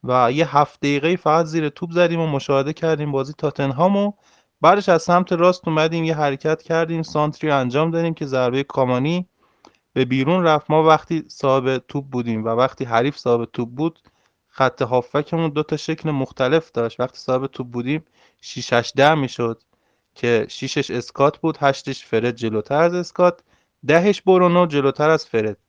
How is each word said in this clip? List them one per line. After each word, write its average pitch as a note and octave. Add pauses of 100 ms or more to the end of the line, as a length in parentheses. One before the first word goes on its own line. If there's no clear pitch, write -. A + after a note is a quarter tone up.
و B2
یه D3
هفت D3
دقیقه‌ای C#3+
فقط D#3+
زیر D#3
توپ E3
زدیم E3+
و D#3+
مشاهده C#3
کردیم D3+
بازی C#3
تاتنهام D3
و G3+ (480)
بعدش F#3
از E3
سمت F3+
راست F3
اومدیم D#3+
یه D#3+
حرکت D3+
کردیم، E3
سانتری D3+
انجام C#3
دادیم E3
که D#3
ضربه C3
کامانی C3+ (680)
به C3
بیرون C3+
رفت. D3+
ما D#3
وقتی D#3
صاحب C3
توپ C#3
بودیم A#2+
و A2+
وقتی B2+
حریف A#2+
صاحب A#2+
توپ A#2
بود، D3+ (500)
خط C3
هافکمون D3
دو D3
تا D3+
شکل D#3+
مختلف C#3
داشت. A#2
وقتی B2+
صاحب C3
توپ C3+
بودیم B2 (360)
شیش -
هشت A#2+
ده C#3+
می‌شد B2 (520)
که A#2
شیشش -
اسکات C#3
بود، D#3+
هشتش C#3
فرد A#2
جلوتر A#2
از E3+
اسکات، F3+ (440)
دهش F3
برونو F3+
جلوتر C#3+
از D#3
فرد. G#2+ (120)